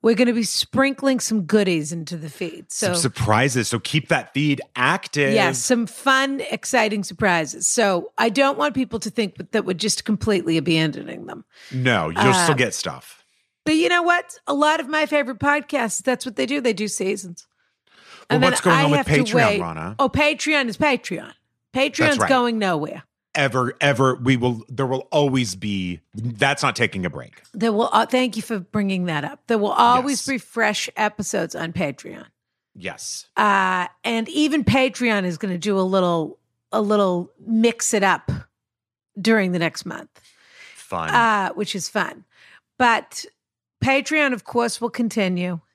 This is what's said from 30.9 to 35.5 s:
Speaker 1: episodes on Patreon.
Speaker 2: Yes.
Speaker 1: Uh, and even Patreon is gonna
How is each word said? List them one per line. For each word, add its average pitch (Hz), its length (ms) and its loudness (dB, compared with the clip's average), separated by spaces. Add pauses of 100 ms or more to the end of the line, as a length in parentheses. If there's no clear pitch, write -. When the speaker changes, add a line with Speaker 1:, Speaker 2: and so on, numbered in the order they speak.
Speaker 1:
episodes 208 560 -4
on 165 180 -8
Patreon. - 540 -8 (480)
Speaker 2:
Yes. - 520 -12 (100)
Speaker 1:
Uh, 190 500 0 (180)
and 226 240 -2
even 294 360 0
Patreon 240 600 2
is 175 140 -4
gonna 185 180 -4